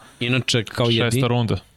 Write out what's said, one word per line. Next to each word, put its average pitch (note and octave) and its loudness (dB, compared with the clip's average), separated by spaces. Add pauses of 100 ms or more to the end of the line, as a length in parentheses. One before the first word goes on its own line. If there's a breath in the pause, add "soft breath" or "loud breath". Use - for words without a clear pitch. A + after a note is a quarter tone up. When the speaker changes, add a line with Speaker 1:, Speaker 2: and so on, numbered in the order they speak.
(200)
Speaker 1:
Inače, A#2+ 0
kao - -2
Speaker 2:
Šesta A#2 2
Speaker 1:
jedin-, A#2+ 0
Speaker 2:
runda. A2+ 0 (200)